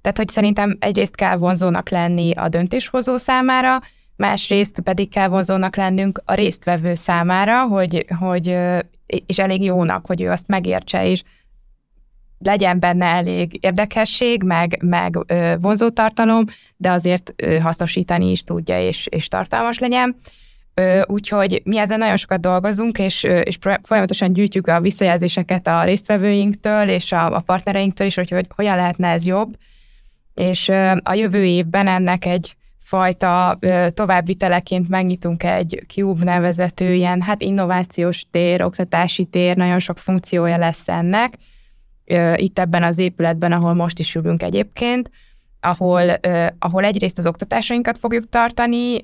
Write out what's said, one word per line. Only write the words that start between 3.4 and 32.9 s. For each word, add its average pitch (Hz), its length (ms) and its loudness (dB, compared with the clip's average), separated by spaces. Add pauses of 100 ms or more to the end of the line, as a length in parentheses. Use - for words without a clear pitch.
másrészt 202 640 -2
pedig 190 280 -2
kell 190 200 0
vonzónak 190 480 0
lennünk 190 480 0
a 190 100 0
résztvevő 175 600 0
számára, 185 680 2
hogy, 190 440 0 (120)
hogy, 180 300 -2
ö, 180 300 0 (480)
és 185 120 -4
elég 190 240 0
jónak, 180 440 0
hogy 180 160 -4
ő 180 80 -2
azt 175 160 -4
megértse, 185 640 -2
és 185 140 0 (1160)
legyen 190 400 2
benne 175 260 2
elég 175 540 -2
érdekesség, 214 840 0
meg, 170 400 0
meg, 175 440 0
ö, 170 340 0
vonzó 208 280 2
tartalom, 226 560 2 (320)
de 185 140 0
azért, 180 460 0
ö, 160 220 0
hasznosítani 175 720 0
is - 120 0
tudja, - 380 -4
és, - 260 -2
és - 220 -4
tartalmas 233 500 -4
legyen. 247 380 0 (580)
Ö, 185 320 4
úgyhogy 202 580 -2
mi 214 140 0
ezen 214 200 0
nagyon 220 180 2
sokat 190 240 -2
dolgozunk, 196 580 -2
és, 190 260 -2
ö, 180 140 2
és 170 180 -2
pro-, 196 260 -2
folyamatosan 190 500 0
gyűjtjük 196 340 0
a 170 140 2
visszajelzéseket 180 840 0
a 170 180 2
résztvevőinktől 202 1040 0
és 180 240 -2
a, 165 220 0
a 165 60 0
partnereinktől 196 680 -2
is, 196 80 -2
hogy, 180 160 -4
hogy 180 240 -2
hogyan 202 220 0
lehetne 180 320 0
ez 165 160 0
jobb. 202 300 0 (800)
És, 180 340 -2
ö, 190 340 4
a - 120 0
jövő 202 300 2
évben 180 420 2
ennek 185 380 0
egy 175 320 -4 (220)
fajta, 180 840 0